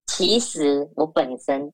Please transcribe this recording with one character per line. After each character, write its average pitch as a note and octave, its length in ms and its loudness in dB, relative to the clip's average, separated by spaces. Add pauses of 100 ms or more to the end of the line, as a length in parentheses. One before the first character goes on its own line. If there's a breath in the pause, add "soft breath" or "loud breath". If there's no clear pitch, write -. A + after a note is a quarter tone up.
其 G3+ 340 2
实 C#3+ 560 0
我 - 100 2
本 C3+ 320 -2
身 C#3+ 360 -4